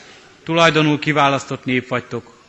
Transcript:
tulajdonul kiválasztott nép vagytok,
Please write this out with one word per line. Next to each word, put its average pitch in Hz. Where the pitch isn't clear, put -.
tulajdonul 156
kiválasztott 139
nép 127
vagytok, -